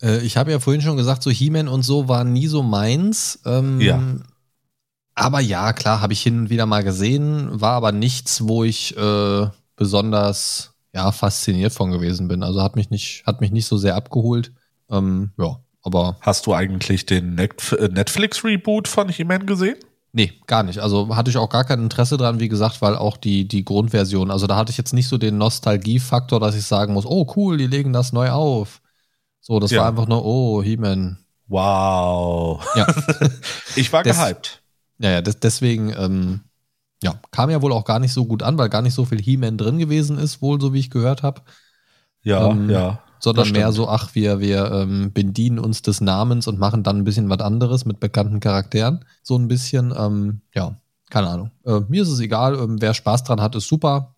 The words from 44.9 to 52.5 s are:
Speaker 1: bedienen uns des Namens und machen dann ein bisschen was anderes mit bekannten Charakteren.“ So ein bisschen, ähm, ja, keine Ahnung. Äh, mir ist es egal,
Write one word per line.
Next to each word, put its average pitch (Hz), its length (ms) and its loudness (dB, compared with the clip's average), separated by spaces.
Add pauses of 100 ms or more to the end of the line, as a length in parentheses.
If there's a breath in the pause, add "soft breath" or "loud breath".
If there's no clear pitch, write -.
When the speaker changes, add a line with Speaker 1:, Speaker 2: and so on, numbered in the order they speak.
Speaker 1:
bedienen 110 460 0
uns 110 220 -4
des 101 200 0
Namens 110 460 2
und 104 120 -2
machen 101 240 2
dann 101 140 2
ein 101 60 2
bisschen 104 260 2
was 95 100 2
anderes 120 460 0
mit 107 140 -4
bekannten 104 400 0
Charakteren.“ 107 640 0 (180 soft breath)
So 127 140 0
ein 123 100 2
bisschen, 127 480 0
ähm, 104 460 -2 (120)
ja, 95 220 -4 (340)
keine 101 180 0
Ahnung. 87 240 -6 (140)
Äh, 107 220 2
mir 180 160 2
ist 175 60 0
es 131 100 0
egal, 117 360 0